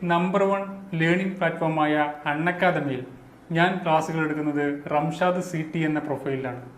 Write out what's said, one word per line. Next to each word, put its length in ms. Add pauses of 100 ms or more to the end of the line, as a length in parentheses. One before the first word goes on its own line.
നമ്പർ 400
വൺ 120 (380)
ലേണിംഗ് 380
പ്ലാറ്റ്ഫോമായ 560 (380)
അൺഅക്കാദമിയിൽ 720 (560)
ഞാൻ 140 (120)
ക്ലാസ്സുകൾ 420
എടുക്കുന്നത് 400 (280)
റംഷാദ് 540
സി 120 (120)
ടി 160
എന്ന 200
പ്രൊഫൈലിലാണ്. 540 (160)